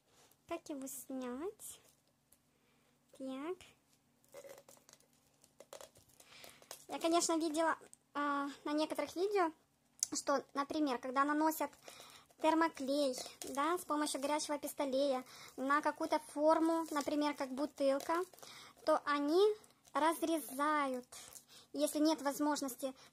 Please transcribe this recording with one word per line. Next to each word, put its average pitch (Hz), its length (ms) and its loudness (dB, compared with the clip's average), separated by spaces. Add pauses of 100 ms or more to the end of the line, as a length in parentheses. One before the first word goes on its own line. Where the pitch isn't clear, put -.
(500)
Как 339 200 -8
его 269 180 -8
снять? 262 920 -8 (1400)
Так. 269 400 -6 (3250)
Я, 277 100 -8
конечно, 330 380 4
видела, 320 400 2 (360)
а, 285 360 0 (160)
на 294 80 -2
некоторых 302 420 -2
видео, 370 360 2 (640)
что, 277 300 0 (100)
например, 277 440 -2
когда 262 260 2
наносят 294 460 2 (720)
термоклей, 294 760 2 (340)
да, 294 280 0
с 359 80 -6
помощью 302 340 -2
горячего 294 380 -2
пистолея 269 680 0 (340)
на 285 240 2
какую-то 311 380 0 (140)
форму, 320 580 4
например, 294 440 0
как 277 140 -4
бутылка, 277 680 0 (720)
то 311 200 4
они 294 360 4 (520)
разрезают. 294 1120 0 (680)
Если 294 260 2
нет 311 220 4
возможности 285 720 -2 (200)